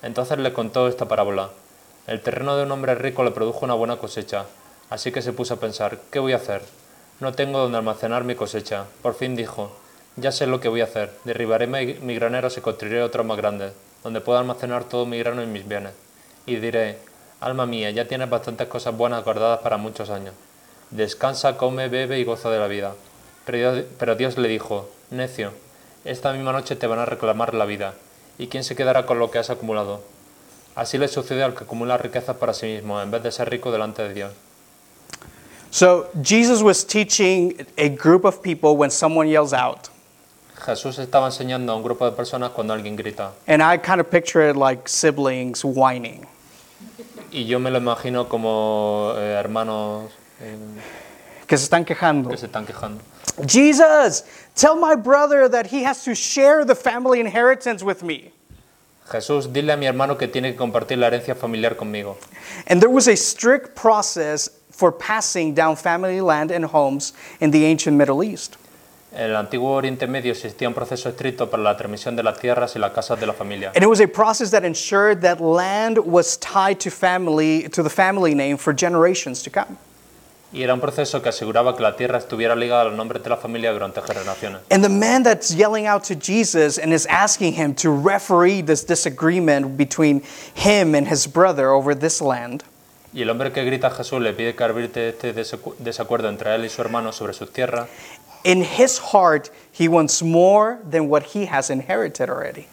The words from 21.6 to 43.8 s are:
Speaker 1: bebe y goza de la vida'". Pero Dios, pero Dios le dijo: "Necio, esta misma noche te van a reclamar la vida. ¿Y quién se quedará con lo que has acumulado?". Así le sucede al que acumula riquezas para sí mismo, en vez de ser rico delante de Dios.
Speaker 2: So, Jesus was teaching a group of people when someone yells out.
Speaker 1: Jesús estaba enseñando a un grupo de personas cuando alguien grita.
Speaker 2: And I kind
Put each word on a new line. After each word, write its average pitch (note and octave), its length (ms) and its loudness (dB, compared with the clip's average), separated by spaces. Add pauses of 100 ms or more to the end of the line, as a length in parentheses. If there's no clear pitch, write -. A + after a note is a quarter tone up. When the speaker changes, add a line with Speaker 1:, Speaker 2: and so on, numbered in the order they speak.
Speaker 1:
bebe C3 320 -4
y A#2+ 40 -2
goza A2+ 240 -6
de A2 120 0
la G#2 80 -2
vida'". G2 240 -6 (520)
Pero B2 280 -2
Dios, B2+ 140 -4 (120)
pero A#2 160 0
Dios B2+ 240 -4
le A#2+ 100 0
dijo: G#2+ 400 -6 (220)
"Necio, B2+ 400 -8 (540)
esta C3 280 -6
misma C3+ 200 -6
noche C3+ 240 -6
te B2 100 -6
van A2+ 140 -2
a A#2+ 60 -2
reclamar A2+ 480 -2
la A2 100 0
vida. G2+ 300 -8 (440)
¿Y B2+ 80 -10
quién C3 160 -8
se B2+ 140 -10
quedará C3 280 0
con B2 140 -2
lo A#2 140 -2
que A#2 60 -2
has A2+ 120 -4
acumulado?". G#2+ 500 -6 (760)
Así A#2+ 200 -6
le C#3 120 0
sucede C3+ 340 -4
al B2+ 120 -2
que A2 100 -14
acumula A#2+ 340 -4
riquezas B2 380 -6
para A2 180 -2
sí - 120 -8
mismo, G#2 360 -8
en G2+ 80 -8
vez A2+ 120 -4
de A#2 100 -6
ser A#2 180 -6
rico B2 220 -6
delante G#2+ 300 -6
de G2+ 120 -8
Dios. G2+ 180 -10 (1400)
Speaker 2:
So, F3+ 360 6 (160)
Jesus A3+ 400 4
was G3 240 4
teaching F#3 800 0 (120)
a D3 100 2
group E3 360 4
of F#3+ 180 2
people D#3 340 2
when C#3+ 140 2
someone D#3+ 380 2
yells D3+ 240 2
out. B2+ 360 -4 (760)
Speaker 1:
Jesús B2+ 360 -6
estaba C3 260 2
enseñando B2+ 460 -4
a A2 40 -2
un A2 60 -6
grupo B2 260 -2
de A2+ 40 -2
personas A#2+ 380 -6
cuando A2 220 -6
alguien G#2+ 220 -8
grita. G#2 380 -10 (160)
Speaker 2:
And D#3 120 6
I E3+ 160 6
kind F3 240 0